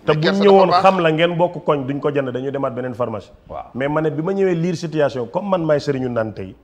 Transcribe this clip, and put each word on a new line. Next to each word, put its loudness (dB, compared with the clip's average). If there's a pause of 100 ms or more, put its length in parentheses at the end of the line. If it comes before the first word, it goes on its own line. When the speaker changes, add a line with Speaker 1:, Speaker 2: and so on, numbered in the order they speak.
Speaker 1:
Te 4
Speaker 2:
Mais 2
Speaker 1:
bu -2
Speaker 2:
kersa 2
Speaker 1:
ñëwoon 8
Speaker 2:
dafa 4
baax. 4 (100)
Speaker 1:
xam 0
la 4
ngeen 2
bokk -2
koñ, 0
duñ -4
ko -2
jënd, -2
dañuy -6
demaat -4
beneen -6
pharmacie. -6 (160)
Speaker 3:
Waaw. -14
Speaker 1:
Mais -4
ma -2
ne 0
bi -4
ma -2
ñëwee 0
liir -2
situation, -2
comme -6
man 0
maay 2
sëriñu -4
naan -4
tey, -12 (100)